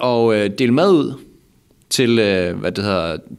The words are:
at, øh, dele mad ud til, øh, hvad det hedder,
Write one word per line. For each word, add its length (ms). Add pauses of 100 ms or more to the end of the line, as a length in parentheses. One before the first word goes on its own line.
at, 300 (100)
øh, 140
dele 160
mad 180
ud 220 (760)
til, 300
øh, 380
hvad 140
det 120
hedder, 340 (220)